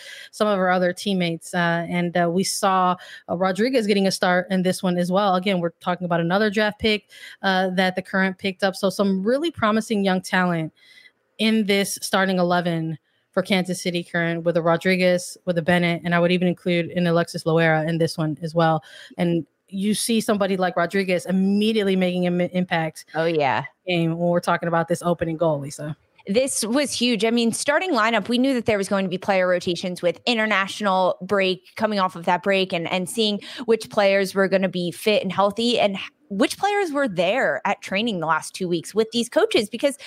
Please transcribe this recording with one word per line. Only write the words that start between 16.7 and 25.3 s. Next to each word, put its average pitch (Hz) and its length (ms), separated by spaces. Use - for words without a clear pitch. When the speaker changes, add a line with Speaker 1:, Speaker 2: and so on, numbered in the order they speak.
Speaker 1:
an 175 160
Alexis 170 360
Loera 160 460
in 170 80
this 165 200
one 156 240
as 160 140
well. 160 280
And 170 280
you 196 260
see 220 280
somebody 202 340
like 180 220
Rodriguez 180 480
immediately 196 720
making 180 280
an 175 140
im-, 175 140
impact 170 500
Speaker 2:
Oh, 165 100
yeah. 139 400
Speaker 1:
game 165 320
when 175 120
we're 175 100
talking 170 300
about 170 180
this 175 160
opening 165 320